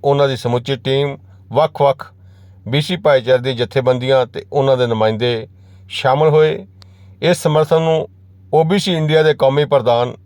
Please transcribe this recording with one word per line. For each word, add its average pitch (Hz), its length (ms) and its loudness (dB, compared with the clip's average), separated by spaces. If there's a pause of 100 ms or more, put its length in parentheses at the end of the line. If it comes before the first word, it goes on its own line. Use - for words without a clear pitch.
ਉਹਨਾਂ 139 240 2
ਦੀ 131 80 -4
ਸਮੁੱਚੀ 120 400 -4
ਟੀਮ, 135 420 -4 (340)
ਵੱਖ-ਵੱਖ 143 600 0 (540)
ਬੀ 135 120 0
ਸੀ 180 160 -4
ਭਾਈਚਾਰੇ 131 460 2
ਦੀਆਂ 131 120 -4
ਜਥੇਬੰਦੀਆਂ 127 720 0
ਤੇ - 260 -14
ਉਹਨਾਂ 135 240 2
ਦੇ 123 100 0
ਨੁਮਾਇੰਦੇ 110 640 -2 (400)
ਸ਼ਾਮਲ 143 400 0
ਹੋਏ। 156 380 0 (560)
ਇਸ 165 140 2
ਸਮਰਥਨ 156 460 0
ਨੂੰ 160 260 -2 (460)
ਓ 160 100 2
ਬੀ 185 140 0
ਸੀ 185 160 -2
ਇੰਡੀਆ 156 280 2
ਦੇ 156 120 2
ਕੌਮੀ 139 300 2
ਪ੍ਰਧਾਨ 120 500 0 (120)